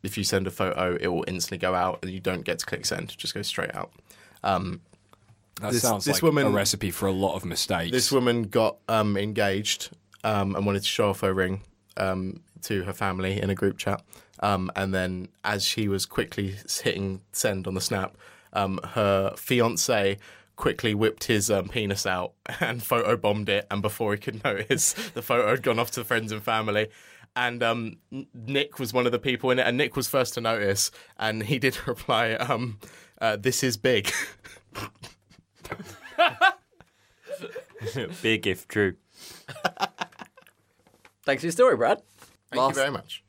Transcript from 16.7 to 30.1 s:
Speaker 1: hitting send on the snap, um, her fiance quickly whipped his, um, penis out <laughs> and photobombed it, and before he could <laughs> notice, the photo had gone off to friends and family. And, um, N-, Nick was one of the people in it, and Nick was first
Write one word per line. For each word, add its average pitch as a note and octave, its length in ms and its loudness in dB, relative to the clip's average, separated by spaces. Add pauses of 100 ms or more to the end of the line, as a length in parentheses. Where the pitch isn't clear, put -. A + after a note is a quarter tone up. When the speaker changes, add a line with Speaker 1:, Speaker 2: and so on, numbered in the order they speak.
Speaker 1:
hitting G2 400 -2 (100)
send G2 360 -2
on F#2+ 80 -4
the F#2 80 -2
snap, F#2+ 340 -4 (380)
um, F#2+ 260 0 (140)
her G2 420 2
fiance A2+ 800 2 (400)
quickly A2 380 0
whipped G#2+ 300 2
his, A2 260 2
um, G2 180 2
penis G2+ 380 -2
out F#2 260 -2 (140)
<laughs> - 140 -8
and A#2+ 200 -2
photobombed G#2+ 680 2
it, G2+ 200 2
and G2+ 120 -2
before G#2 320 0
he G2+ 40 -4
could G#2+ 260 -8
<laughs> - 0 -
notice, G#2+ 500 0 (180)
the A#2+ 80 -6
photo A#2+ 300 2
had A#2 120 2
gone A#2 160 2
off A#2 120 0
to A#2+ 140 -6
friends A2 280 0
and G#2+ 100 -6
family. G#2+ 460 2 (480)
And, A#2+ 260 0
um, A#2 340 0 (140)
N-, - 220 -12
Nick C3+ 460 -4
was A#2+ 160 -6
one B2 100 2
of A#2+ 80 4
the B2 60 0
people B2+ 320 0
in B2+ 80 4
it, - 80 4
and A#2+ 100 2
Nick C3 180 0
was C3 140 -2
first B2+ 260 2